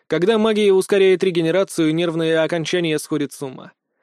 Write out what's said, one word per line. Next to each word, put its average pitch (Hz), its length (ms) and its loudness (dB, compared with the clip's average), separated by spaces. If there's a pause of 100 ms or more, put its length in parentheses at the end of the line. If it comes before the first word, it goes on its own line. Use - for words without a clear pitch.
Когда 180 280 0
магия 214 360 2
ускоряет 190 500 4
регенерацию, 170 720 0
нервные 160 460 -2
окончания 160 580 -2
сходят 147 340 -4
с - 100 -14
ума. 131 300 -16 (300)